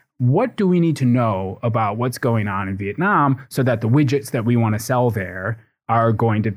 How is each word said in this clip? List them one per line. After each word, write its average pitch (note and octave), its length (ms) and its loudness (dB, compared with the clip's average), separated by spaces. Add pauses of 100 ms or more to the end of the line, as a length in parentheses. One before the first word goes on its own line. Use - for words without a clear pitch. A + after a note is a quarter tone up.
(180)
What E3+ 400 0
do G3+ 100 2
we F3+ 140 4
need E3 160 0
to C3 80 -2
know G#2+ 580 0
about A2 320 0
what's B2 220 -4
going A2 320 0
on G2 180 -4
in F#2+ 80 -4
Vietnam C#3+ 720 0
so - 160 -2
that A#2+ 160 0
the A2+ 80 -2
widgets C#3 440 2
that A#2 120 -4
we A#2+ 140 2
wanna A2 220 0
sell B2 300 0
there F#2+ 540 -6 (240)
are A2+ 240 4
going A2 320 0
to G#2+ 140 -2